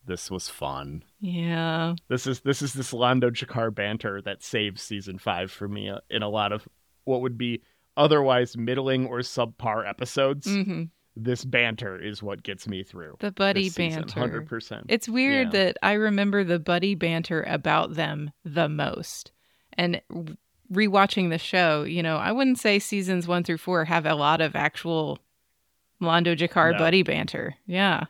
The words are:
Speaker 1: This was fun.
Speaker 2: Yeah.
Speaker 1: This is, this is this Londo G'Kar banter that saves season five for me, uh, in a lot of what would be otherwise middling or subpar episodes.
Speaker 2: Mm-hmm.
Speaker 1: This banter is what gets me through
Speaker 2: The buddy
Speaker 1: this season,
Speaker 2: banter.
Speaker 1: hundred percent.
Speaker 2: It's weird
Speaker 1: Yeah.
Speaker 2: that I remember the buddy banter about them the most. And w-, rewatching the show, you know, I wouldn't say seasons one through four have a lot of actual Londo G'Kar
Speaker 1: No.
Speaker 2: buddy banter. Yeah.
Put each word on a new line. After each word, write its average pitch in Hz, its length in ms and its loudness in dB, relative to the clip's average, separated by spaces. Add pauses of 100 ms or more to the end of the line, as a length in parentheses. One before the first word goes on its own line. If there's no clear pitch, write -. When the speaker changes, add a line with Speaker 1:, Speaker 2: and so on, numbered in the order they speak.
Speaker 1:
This 90 220 -8
was 92 200 -6
fun. 69 540 -8 (160)
Speaker 2:
Yeah. 170 760 -2 (140)
Speaker 1:
This 127 180 -2
is, 131 140 -4
this 139 200 0
is 139 120 -4
this 135 200 -8
Londo 123 380 4
G'Kar 113 420 -4
banter 104 480 -4
that 98 220 -8
saves 104 400 -4
season 98 340 -10
five 95 340 -4
for 101 160 -10
me, 101 220 -6
uh, 98 80 -8 (140)
in 110 100 0
a 104 80 -4
lot 104 220 0
of 107 160 -6 (380)
what 127 160 0
would 123 180 -4
be 120 240 -4 (340)
otherwise 139 580 6
middling 127 520 0
or 120 140 -4
subpar 113 680 -2
episodes. 135 560 0
Speaker 2:
Mm-hmm. 190 380 0 (320)
Speaker 1:
This 117 280 -2
banter 117 560 -2
is 104 220 -8
what 101 220 -8
gets 98 240 -10
me 95 160 -6
through - 360 -16
Speaker 2:
The 208 120 -4
buddy 196 320 0
Speaker 1:
this 180 100 -2
season, 160 300 -2
Speaker 2:
banter. - 160 -6
Speaker 1:
hundred 123 280 -2
percent. 113 420 -10
Speaker 2:
It's - 200 0
weird 262 440 2
Speaker 1:
Yeah. 196 100 4
Speaker 2:
that - 180 2
I 202 120 2
remember 202 500 2
the 170 160 2
buddy 175 340 2
banter 165 540 -2
about 156 480 0
them 151 340 -4 (140)
the 156 260 0
most. - 640 -6 (420)
And 175 360 0
w-, 160 280 -10 (340)
rewatching 196 600 4
the 160 80 -2
show, 160 420 2
you 165 220 -2
know, 160 140 0
I 135 140 0
wouldn't 254 280 2
say 202 180 4
seasons 190 500 0
one 175 160 2
through 165 140 -2
four 175 280 0
have 165 200 0
a 160 80 2
lot 151 260 4
of 156 160 0
actual 156 640 -2 (840)
Londo 170 380 4
G'Kar 165 360 4
Speaker 1:
No. - 40 2
Speaker 2:
buddy 165 240 6
banter. - 540 -2 (100)
Yeah. 185 440 2